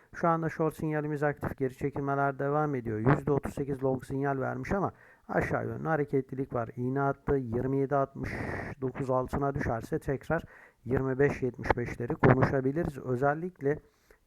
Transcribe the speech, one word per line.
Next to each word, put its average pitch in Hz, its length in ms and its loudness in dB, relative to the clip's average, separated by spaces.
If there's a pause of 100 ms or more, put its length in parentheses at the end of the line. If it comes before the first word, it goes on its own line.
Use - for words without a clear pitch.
(140)
Şu 170 140 0
anda 165 200 2
short 160 260 -2
sinyalimiz 151 480 -2
aktif. - 360 -2
Geri 131 180 -2
çekilmeler 139 640 0
devam 147 360 0
ediyor. 113 240 -2
Yüzde 143 340 4
otuz - 220 0
sekiz 135 300 -4
long 131 200 0
sinyal 139 360 -2
vermiş 127 320 -4
ama 175 200 0 (360)
aşağı 123 380 0
yönlü 123 220 -6
hareketlilik 139 640 -2
var. 117 220 -2
İğne 131 240 -2
attı. 139 360 0
Yirmi 127 400 0
yedi 139 200 2
altmış 135 340 -2 (500)
dokuz 131 300 -4
altına 127 440 0
düşerse 127 440 -2
tekrar 147 440 -2 (420)
yirmi 131 340 0
beş 139 240 4
yetmiş 120 340 0
beşleri 120 380 -4
konuşabiliriz. 135 840 4
Özellikle 143 800 0 (480)